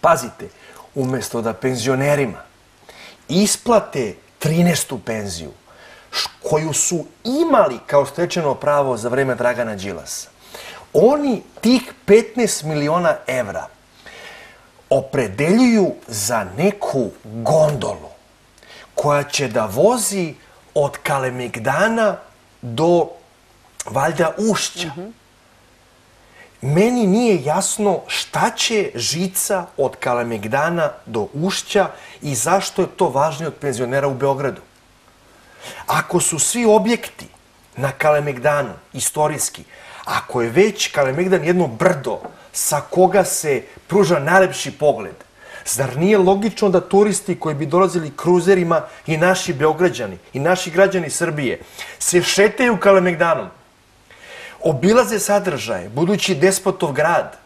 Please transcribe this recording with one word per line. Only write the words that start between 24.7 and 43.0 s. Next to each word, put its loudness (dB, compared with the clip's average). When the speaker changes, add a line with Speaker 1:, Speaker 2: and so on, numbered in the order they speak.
Speaker 2:
Mhm. -12
Speaker 1:
Meni 2
nije 2
jasno -2
šta -2
će -2
žica -4
od -2
Kalemegdana -2
do -4
Ušća 0
i -4
zašto 0
je 0
to 0
važnije -2
od -10
penzionera -2
u -2
Beogradu. -2
Ako 0
su -2
svi 0
objekti 2
na -4
Kalemegdanu 0
istorijski, -4
ako -4
je -2
već 2
Kalemegdan 0
jedno 2
brdo 0
sa -2
koga 4